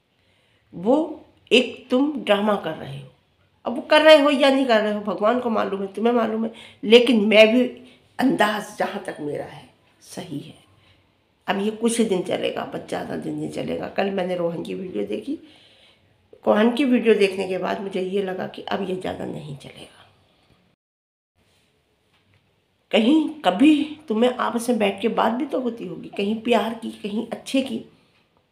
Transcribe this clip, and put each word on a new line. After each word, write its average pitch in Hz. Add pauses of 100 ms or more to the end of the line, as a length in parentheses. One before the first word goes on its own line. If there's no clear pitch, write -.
(720)
वो 254 (260)
एक 240
तुम 277
drama 208
कर 160
रहे 139
हो। 135 (560)
अब 240
वो 294
कर 311
रहे 311
हो 285
या 277
नहीं 269
कर 220
रहे 208
हो, 208
भगवान 208
को 247
मालूम 202
है, 196
तुम्हें 233
मालूम 226
है, 226 (300)
लेकिन 226
मैं 220
भी, 247 (520)
अंदाज 214
जहाँ 196
तक -
मेरा 147
है, - (320)
सही 170
है। - (880)
अब 196
ये 202
कुछ 226
ही 226
दिन 180
चलेगा, -
बस -
ज़्यादा 85
दिन 151
नहीं 151
चलेगा। 165
कल 196
मैंने 185
रोहन 170
की -
वीडियो 180
देखी, 220 (1120)
रोहन 220
की 302
वीडियो 226
देखने 190
के 185
बाद 190
मुझे 196
ये 185
लगा 185
कि -
अब 190
ये 185
ज़्यादा -
नहीं 151
चलेगा। - (2750)
कहीं 277 (120)
कभी 269 (240)
तुम्हें 226
आपस 226
में 240
बैठ 196
के 233
बात 196
भी 247
तो 285
होती 226
होगी, 160
कहीं 208
प्यार 226
की, 220
कहीं 208
अच्छे -
की, 226 (680)